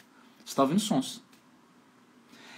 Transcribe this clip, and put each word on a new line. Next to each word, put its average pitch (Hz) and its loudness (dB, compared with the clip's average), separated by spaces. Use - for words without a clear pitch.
Você - -14
tá 139 2
ouvindo 156 4
sons. - -2